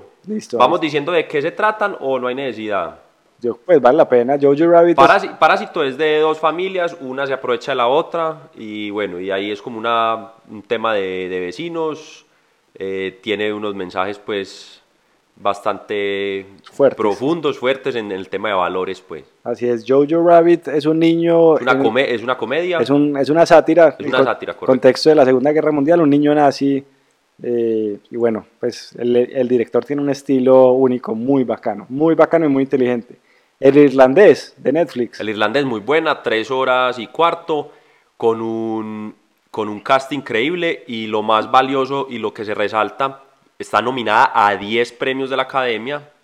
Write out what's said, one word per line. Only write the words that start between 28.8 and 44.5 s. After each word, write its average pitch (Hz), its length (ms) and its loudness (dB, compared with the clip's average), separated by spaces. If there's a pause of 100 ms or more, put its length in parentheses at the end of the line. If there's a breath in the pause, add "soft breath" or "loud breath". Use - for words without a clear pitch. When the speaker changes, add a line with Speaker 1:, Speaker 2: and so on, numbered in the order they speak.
Speaker 1:
el, 120 160 0
el 123 320 0
director 117 380 0
tiene 143 160 -6
un 143 80 -2
estilo 131 640 4
único, 127 440 0
muy 131 300 0
bacano, 104 420 -6
muy 151 280 0
bacano 160 300 4
y 147 40 2
muy 135 140 0
inteligente. 123 520 -2 (440)
El 135 180 4
irlandés, 139 800 6
de - 140 -4
Netflix. 139 480 -4
Speaker 2:
El 104 100 -8
irlandés, 110 360 -2
muy 113 160 -4
buena, 147 420 -2
tres 110 260 -2
horas 127 480 -2
y 110 100 -10
cuarto, 156 640 -4 (440 soft breath)
con 113 260 0
un, 110 720 -8 (380)
con 107 160 -6
un 104 140 -10
cast 135 320 -2
increíble 147 760 -4
y 113 200 -8
lo 107 160 -2
más 107 280 0
valioso 135 580 0
y 117 100 -12
lo 107 140 -6
que 110 120 -12
se 104 80 -6
resalta, 107 720 -4 (340)
está 104 240 -2
nominada 117 520 0
a 104 220 2